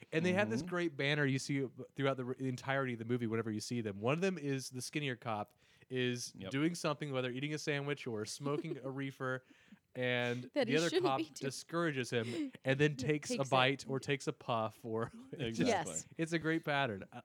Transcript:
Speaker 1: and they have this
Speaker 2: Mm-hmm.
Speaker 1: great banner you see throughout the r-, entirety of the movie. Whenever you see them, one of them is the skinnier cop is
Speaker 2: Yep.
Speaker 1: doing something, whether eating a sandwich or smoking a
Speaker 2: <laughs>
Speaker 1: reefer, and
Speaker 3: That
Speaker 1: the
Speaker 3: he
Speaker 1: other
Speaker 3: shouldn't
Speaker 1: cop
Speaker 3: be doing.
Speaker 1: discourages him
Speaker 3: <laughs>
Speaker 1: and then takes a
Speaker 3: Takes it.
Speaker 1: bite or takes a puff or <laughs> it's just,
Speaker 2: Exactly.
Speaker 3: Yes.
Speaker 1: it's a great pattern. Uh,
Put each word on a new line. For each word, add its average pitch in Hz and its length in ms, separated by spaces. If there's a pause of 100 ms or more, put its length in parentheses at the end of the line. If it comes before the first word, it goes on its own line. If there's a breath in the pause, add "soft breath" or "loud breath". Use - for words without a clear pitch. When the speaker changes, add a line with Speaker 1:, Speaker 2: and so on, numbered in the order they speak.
(120)
Speaker 1:
and 160 140
they 180 80
have 208 160
this 226 120
Speaker 2:
Mm-hmm. 175 80
Speaker 1:
great 175 280
banner 147 280
you 135 140
see 139 240 (320)
throughout 135 220
the 127 80
r-, 123 140
entirety 131 540
of 113 60
the 113 60
movie. 120 220
Whenever 113 240
you 104 100
see 120 200
them, 101 200
one 127 140
of 170 60
them 190 200
is 135 300
the 127 100
skinnier 139 340
cop 107 360 (400 soft breath)
is 123 480
Speaker 2:
Yep. 95 100
Speaker 1:
doing 151 260
something, 147 380
whether 127 160
eating 139 240
a 151 60
sandwich 143 480
or 110 180
smoking 143 580
a 135 60
Speaker 2:
<laughs> - 0
Speaker 1:
reefer, 131 540 (520 soft breath)
and 123 600
Speaker 3:
That 277 100
Speaker 1:
the 220 60
Speaker 3:
he 147 60
Speaker 1:
other 165 120
Speaker 3:
shouldn't 349 160
Speaker 1:
cop - 140
Speaker 3:
be 330 60
doing. - 140
Speaker 1:
discourages 139 680
him 131 480
Speaker 3:
<laughs> - 80
Speaker 1:
and 135 140
then 151 160
takes 151 340
a 247 80
Speaker 3:
Takes 139 100
it. 139 40
Speaker 1:
bite 131 360
or 135 120
takes 139 280
a 156 60
puff 110 480
or 113 300 (100)
<laughs> - 120
it's 117 220
just, 247 140
Speaker 2:
Exactly. 156 240
Speaker 3:
Yes. - 120 (120)
Speaker 1:
it's 160 160
a 165 60
great 160 260
pattern. 135 380 (100)
Uh, 120 120